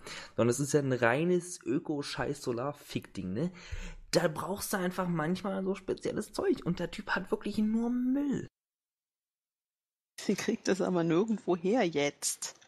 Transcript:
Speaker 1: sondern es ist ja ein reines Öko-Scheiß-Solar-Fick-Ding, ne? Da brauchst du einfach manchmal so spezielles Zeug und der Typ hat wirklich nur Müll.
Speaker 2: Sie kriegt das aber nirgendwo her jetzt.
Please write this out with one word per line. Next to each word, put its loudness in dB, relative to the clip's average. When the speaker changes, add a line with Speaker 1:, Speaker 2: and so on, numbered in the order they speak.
Speaker 1:
sondern 6
es 2
ist 0
ja 8
ein 2
reines 2
Öko-Scheiß-Solar-Fick-Ding, -4
ne? 0
Da 4
brauchst -6
du 2
einfach -2
manchmal 0
so 0
spezielles -4
Zeug 0
und 0
der -4
Typ -8
hat -2
wirklich -2
nur 2
Müll. 0
Speaker 2:
Sie 2
kriegt -2
das 2
aber 2
nirgendwo 2
her 2
jetzt. -2